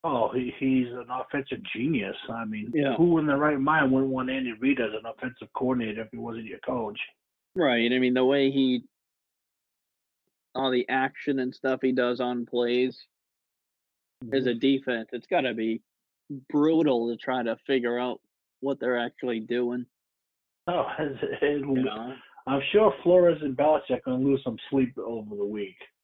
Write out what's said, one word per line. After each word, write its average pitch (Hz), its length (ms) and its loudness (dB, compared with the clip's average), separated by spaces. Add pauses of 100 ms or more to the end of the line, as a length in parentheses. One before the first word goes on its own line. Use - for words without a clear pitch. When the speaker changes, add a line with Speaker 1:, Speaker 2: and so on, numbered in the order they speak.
Speaker 1:
Oh, 127 280 0
he, 123 260 -2
he's 131 300 2
an 120 220 -12
offensive 127 480 -6 (160)
genius. 117 420 -2 (140)
I 113 160 -8
mean, 107 260 -6
Speaker 2:
Yeah. 139 240 2
Speaker 1:
who 165 220 4
in 151 80 0
their 139 100 2
right 147 240 2
mind 143 320 4
wouldn't 135 200 2
want 131 180 -4
Andy 131 280 -4
Reid 127 220 2
as 107 140 0
an 110 100 -8
offensive 120 500 -10
coordinator 117 480 -2
if 110 100 -10
he 120 40 -14
wasn't 117 300 -10
your - 140 -14
coach? 113 380 -6 (560)
Speaker 2:
Right. 120 380 2
I 127 60 2
mean, 127 160 2
the 127 100 4
way 135 260 4
he 131 340 2 (1700)
all 131 140 0
the 127 180 0
action 135 500 -2
and 127 160 -4
stuff 131 280 -2
he 131 100 2
does 123 280 0
on 123 260 -2
plays 123 520 0 (1300)
as 131 140 0
a 123 40 2
Speaker 1:
Mm-hmm. 120 80 -2
Speaker 2:
defense, 131 540 0
it's 120 140 -10
gotta 147 280 0
be 113 280 -4 (680)
brutal 147 640 2
to 113 60 -4
try 120 260 -4
to 113 140 -2 (100)
figure 120 320 0
out 123 220 -4 (400)
what 135 200 -4
they're 120 180 0
actually 117 420 -4
doing. 120 440 -4 (840)
Speaker 1:
Oh, 175 260 0
<laughs> - 60 -8
it, 147 200 -4 (240)
it, 147 180 2
Speaker 2:
You 131 240 0
know? 120 300 -6 (320)
Speaker 1:
I'm 135 160 0 (100)
sure 208 300 6
Flores 175 400 6
and 135 140 -4
Belichick 147 420 2
are - 80 -6
gonna 131 180 0
lose 135 180 4
some 113 140 -6 (140)
sleep 131 280 2
over 107 380 -8
the 101 80 -2
week. 101 320 -6 (280)